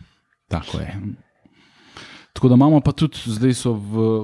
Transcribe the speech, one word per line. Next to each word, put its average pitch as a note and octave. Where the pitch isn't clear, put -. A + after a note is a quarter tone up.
Tako -
je. D2+
Tako -
da B2
imamo C#3+
pa C#3+
tudi, -
zdaj A#2+
so A#2+
v, G#2+